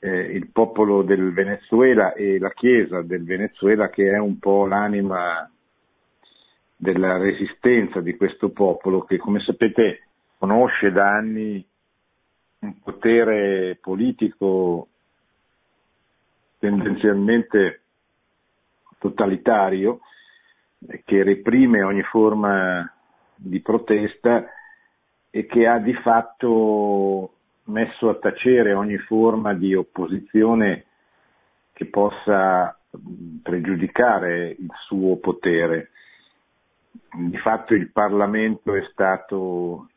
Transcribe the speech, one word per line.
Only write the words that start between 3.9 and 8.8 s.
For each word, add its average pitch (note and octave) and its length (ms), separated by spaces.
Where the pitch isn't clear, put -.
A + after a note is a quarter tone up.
è G2+ 80
un G#2 200
po' G2+ 280
l'anima F#2+ 840
della F#2 420
resistenza G2+ 800
di F2 160
questo G2 340
popolo, F#2+ 520